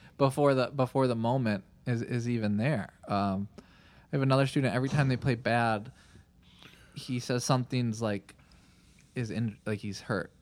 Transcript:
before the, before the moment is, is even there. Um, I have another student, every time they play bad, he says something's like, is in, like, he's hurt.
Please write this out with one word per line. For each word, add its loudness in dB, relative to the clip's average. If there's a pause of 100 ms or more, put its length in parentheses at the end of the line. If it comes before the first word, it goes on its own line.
(180)
before 4
the, 4
before 2
the 0
moment 0 (220)
is, -2
is -4
even 0
there. -2 (140)
Um, 0 (100)
I -20 (540)
have 0
another 2
student, 0
every -2
time 2
they 0
play 0
bad, 0 (1000)
he -8
says -2
something's 0
like, -4 (800)
is -6
in, -4
like, -4
he's -10
hurt. -6 (100)